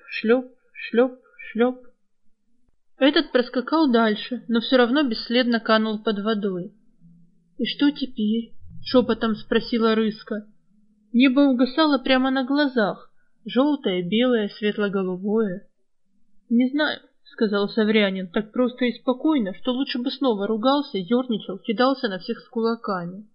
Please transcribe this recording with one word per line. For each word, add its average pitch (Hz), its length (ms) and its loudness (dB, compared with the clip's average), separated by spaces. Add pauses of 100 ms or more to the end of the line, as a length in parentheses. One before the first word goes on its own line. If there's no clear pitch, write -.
шлёп, 254 380 0 (260)
шлёп. 247 460 0 (320)
Шлёп. 247 320 0 (1120)
Этот 302 340 2
проскакал 254 580 0
дальше, 226 560 0
но 233 140 0
всё 254 160 0
равно 247 260 4
бесследно 240 560 0
канул 220 400 2
под 214 220 -2
водой. 202 520 -4 (840)
"И 233 60 -2
что 285 260 0
теперь?" 226 640 -4 (320)
шёпотом 233 500 2
спросила 226 640 0
Рыска. 214 500 -4 (640)
Небо 247 280 4
угасало 277 580 2
прямо 262 320 2
на 262 140 0
глазах, 254 640 0 (340)
жёлтое, 226 580 0
белое, 214 460 2
светло-голубое. 202 1200 -2 (840)
"Не 247 180 4
знаю", 285 320 -2 (240)
сказал 202 440 0
Саврянин, 202 600 0
так 214 240 -4
просто 247 320 -2
и 240 80 0
спокойно, 247 600 0
что - 180 -4
лучше 262 260 -4
бы 240 140 -4
снова 208 340 -2
ругался, 254 520 0
ёрничал, 214 600 -2
кидался 254 480 0
на 190 140 -4
всех 233 180 -8
с - 100 -20
кулаками. 214 880 -4